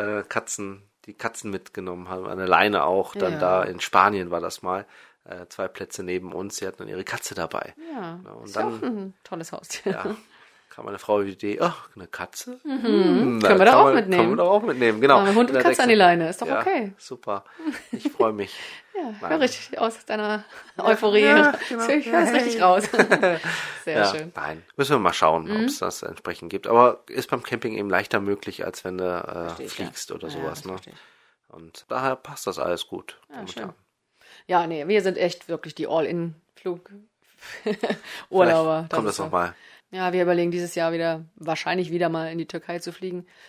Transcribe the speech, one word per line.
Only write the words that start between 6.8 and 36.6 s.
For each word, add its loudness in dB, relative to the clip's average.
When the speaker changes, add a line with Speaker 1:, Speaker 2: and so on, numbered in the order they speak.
Speaker 1:
ihre -10
Katze -10
dabei. -6
Speaker 2:
Ja, -12
Speaker 1:
Ja, -20
und -18
Speaker 2:
ist -12
ja -2
Speaker 1:
dann -4
Speaker 2:
auch -14
ein -8
tolles -12
Haustier. -8
Speaker 1:
Ja, -8
kam -18
meine -10
Frau 0
auf 0
die -6
Idee, -6
„Ach, -2
eine -18
Katze? -12
Speaker 2:
Mhm. -6
Speaker 1:
Hm, 4
Speaker 2:
Können 6
wir 8
Speaker 1:
da -
Speaker 2:
doch 10
Speaker 1:
kann 10
Speaker 2:
auch 10
Speaker 1:
man, 6
Speaker 2:
mitnehmen. 4
Speaker 1:
können 2
wir 0
doch 4
auch 4
mitnehmen“, 2
genau. 8
Speaker 2:
Machen 6
wir 4
Hund 4
und 0
Speaker 1:
Und 4
da 6
Speaker 2:
Katze 4
an 4
Speaker 1:
denkst 6
Speaker 2:
die -
Speaker 1:
du, 8
Speaker 2:
Leine, 6
ist -8
doch -6
Speaker 1:
ja, 0
Speaker 2:
okay. -2
Speaker 1:
super. -8
Ich -6
freu 2
mich. -6
Speaker 2:
<laughs> -14
Ja, -6
Speaker 1:
Nein. -4
Speaker 2:
höre 2
ich -4
aus -4
deiner -4
Speaker 1:
Ja, -6
Speaker 2:
Euphorie. 4
Speaker 1:
ja, 8
genau. -4
Speaker 2:
Ich 0
höre 2
es 2
Speaker 1:
Ja, 2
Speaker 2:
richtig 2
Speaker 1:
hey. -4
Speaker 2:
raus. 6
Speaker 1:
<laughs> 2
Speaker 2:
Sehr -4
Speaker 1:
Ja, 4
Speaker 2:
schön. -2
Speaker 1:
nein. -8
Müssen 0
wir 4
mal 2
schauen, 2
Speaker 2:
Mhm. -2
Speaker 1:
ob's -4
das -6
entsprechend -12
gibt. -8
Aber 6
ist -8
beim -4
Camping -6
eben -4
leichter 0
möglich, -6
als -10
wenn -8
du, -4
äh, -4
Speaker 2:
Verstehe -10
ich, -14
ja. -8
Speaker 1:
fliegst -12
oder -12
Speaker 2:
Ja, -12
Speaker 1:
sowas, -10
Speaker 2:
das -14
Speaker 1:
ne? -10
Speaker 2:
verstehe -16
ich. -20
Speaker 1:
Und -20
daher -2
passt -14
das -4
alles -4
gut -14
Speaker 2:
Ja, -20
Speaker 1:
momentan. -14
Speaker 2:
schön. -14
Ja, 2
nee, -6
wir 2
sind -2
echt -2
wirklich -10
die -6
All-in-Flug-, -6